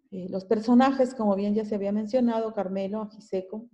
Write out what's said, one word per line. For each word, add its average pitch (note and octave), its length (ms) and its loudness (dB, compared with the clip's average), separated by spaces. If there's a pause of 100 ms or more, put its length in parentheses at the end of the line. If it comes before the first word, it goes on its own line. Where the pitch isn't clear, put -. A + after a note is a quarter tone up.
(100)
Eh, F#3+ 180 -10
los F#3+ 160 -6
personajes, B3 680 4
como G#3 200 2
bien G3+ 200 0
ya G#3+ 100 0
se G#3+ 100 -6
había G3 180 -2
mencionado, A3+ 600 0
Carmelo, G3 480 -4
Ajiseco, G#3+ 720 -8